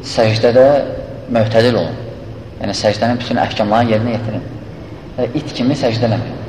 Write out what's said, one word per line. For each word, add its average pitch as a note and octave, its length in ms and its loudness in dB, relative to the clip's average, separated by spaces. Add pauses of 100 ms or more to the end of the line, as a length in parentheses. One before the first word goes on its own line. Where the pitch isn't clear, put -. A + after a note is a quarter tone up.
səcdədə B2 600 4 (640)
mötədil A2+ 500 4
olun. E2 160 -4 (640)
Yəni, G2+ 220 -4
səcdənin A#2 400 2
bütün B2 220 -2
əhkamlarını A2 500 2
yerinə A2 240 0
yetirin. G#2+ 260 -6 (720)
Və B2 220 -2
it - 160 -8
kimi C3+ 240 0
səcdə A2+ 320 0
eləməyin. - 260 -2 (120)